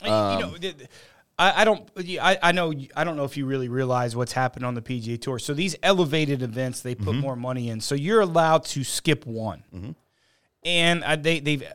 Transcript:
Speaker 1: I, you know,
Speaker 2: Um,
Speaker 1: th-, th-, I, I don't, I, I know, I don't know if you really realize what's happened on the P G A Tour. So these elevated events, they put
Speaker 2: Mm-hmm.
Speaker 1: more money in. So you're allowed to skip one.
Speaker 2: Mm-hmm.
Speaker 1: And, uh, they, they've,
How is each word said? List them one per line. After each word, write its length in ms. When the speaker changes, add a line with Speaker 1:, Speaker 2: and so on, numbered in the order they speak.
Speaker 1:
I, 320
you 60
know, 120
Speaker 2:
Um, 60
Speaker 1:
th-, 180
th-, 120
I, 220
I 40
don't, 320
I, 460
I 80
know, 220
I 80
don't 140
know 60
if 140
you 100
really 220
realize 460
what's 180
happened 320
on 100
the 80
P 160
G 160
A 20
Tour. 220
So 160
these 260
elevated 600
events, 380
they 120
put 140
Speaker 2:
Mm-hmm. 120
Speaker 1:
more 160
money 340
in. 120
So 140
you're 260
allowed 440
to 180
skip 420
one. 380
Speaker 2:
Mm-hmm. 180
Speaker 1:
And, 380
uh, 120
they, 240
they've, 240